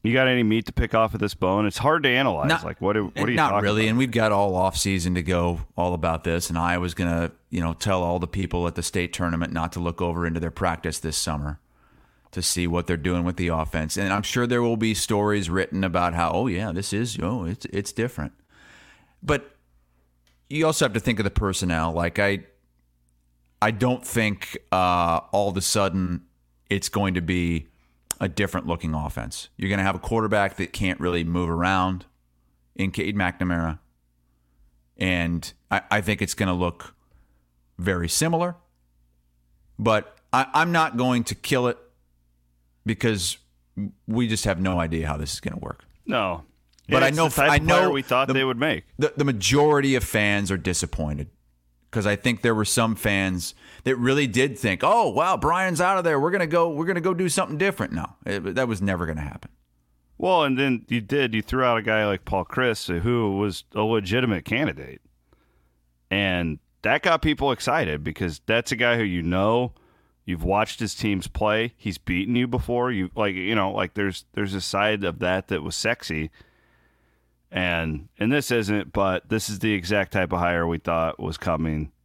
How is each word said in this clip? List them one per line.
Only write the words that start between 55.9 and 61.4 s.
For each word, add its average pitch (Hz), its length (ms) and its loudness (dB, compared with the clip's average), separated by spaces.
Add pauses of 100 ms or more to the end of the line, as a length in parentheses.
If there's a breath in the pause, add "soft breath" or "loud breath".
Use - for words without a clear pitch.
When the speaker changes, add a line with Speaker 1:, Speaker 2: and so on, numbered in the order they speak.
Speaker 2:
of 180 60 0
there. 156 160 2
We're 165 120 2
gonna 185 160 2
go, 165 220 4
we're 156 160 -2
gonna 175 160 0
go 185 120 2
do 180 160 0
something 156 280 -2
different." 185 360 -2
No, 82 120 -4 (200)
it, 95 300 -4
that 127 120 0
was 104 140 -2
never 92 240 0
gonna 78 160 -6
happen. - 300 -12 (640)
Speaker 1:
Well, 175 260 4
and 135 140 2
then 131 320 0
you 117 120 0
did. 127 320 0
You 107 80 0